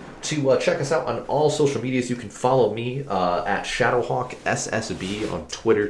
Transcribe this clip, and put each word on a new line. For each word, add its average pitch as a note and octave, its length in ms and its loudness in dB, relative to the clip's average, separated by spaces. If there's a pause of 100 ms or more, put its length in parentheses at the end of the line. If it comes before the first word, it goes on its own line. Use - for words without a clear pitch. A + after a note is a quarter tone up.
(240)
to, C#3 280 0
uh, B2 60 6
check E3+ 240 2
us C#3 100 -2
out D#3+ 140 0
on A#2 140 -2 (100)
all D3 200 4
social C#3 320 2
medias. B2+ 280 0
You B2 80 -2
can G2+ 120 -10
follow B2 440 4
me, B2+ 340 -4
uh, F2+ 380 0
at F#2+ 180 -2
Shadowhawk B2 720 0 (100)
S - 280 -2
S A2 180 -2
B F#2+ 380 -4
on E2+ 180 -6
Twitter, G#2 420 2